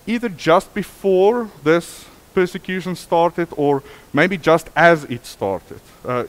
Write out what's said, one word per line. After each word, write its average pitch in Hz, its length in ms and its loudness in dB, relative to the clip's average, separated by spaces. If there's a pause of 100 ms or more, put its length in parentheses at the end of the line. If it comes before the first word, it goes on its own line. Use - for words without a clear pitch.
either 233 220 -4
just 175 440 0
before 202 760 0 (140)
this 165 420 -2 (280)
persecution 185 640 -4
started 170 560 -2
or 143 300 0 (320)
maybe 180 240 0
just 160 380 2
as 160 300 4
it 120 200 -10
started. - 540 -8 (260)
Uh, 123 240 -4